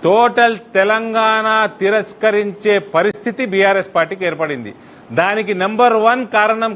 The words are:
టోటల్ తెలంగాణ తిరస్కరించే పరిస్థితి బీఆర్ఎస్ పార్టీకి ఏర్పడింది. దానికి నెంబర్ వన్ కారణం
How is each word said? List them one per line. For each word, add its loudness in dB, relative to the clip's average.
టోటల్ 4
తెలంగాణ 0
తిరస్కరించే 0
పరిస్థితి -2
బీఆర్ఎస్ 2
పార్టీకి -2
ఏర్పడింది. -6
దానికి -2
నెంబర్ 2
వన్ 2
కారణం 0